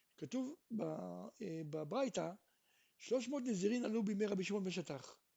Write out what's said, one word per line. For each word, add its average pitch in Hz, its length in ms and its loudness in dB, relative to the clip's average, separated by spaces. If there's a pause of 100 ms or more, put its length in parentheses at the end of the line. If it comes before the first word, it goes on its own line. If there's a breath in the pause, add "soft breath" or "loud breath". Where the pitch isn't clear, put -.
(200 soft breath)
כתוב 254 360 -2 (160)
ב-, 214 120 0 (580)
אה, 165 280 -2
בברייתא, 165 640 0 (680 soft breath)
שלוש 233 300 0
מאות 277 160 0
נזירים 226 420 2
עלו 220 180 2
בימי 208 220 2
רבי 196 180 2
שמעון 196 200 0
בן 185 80 0
שטח, 156 460 -4 (200)